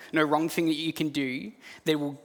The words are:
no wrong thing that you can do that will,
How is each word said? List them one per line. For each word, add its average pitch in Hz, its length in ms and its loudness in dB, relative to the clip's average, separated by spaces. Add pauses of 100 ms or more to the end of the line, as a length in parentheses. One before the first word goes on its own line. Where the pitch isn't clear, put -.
(120)
no 156 100 4
wrong 156 260 4
thing 170 180 0
that 160 100 2
you 160 160 -2
can 156 160 -2
do 139 420 -4 (340)
that 156 140 2
will, 143 260 -4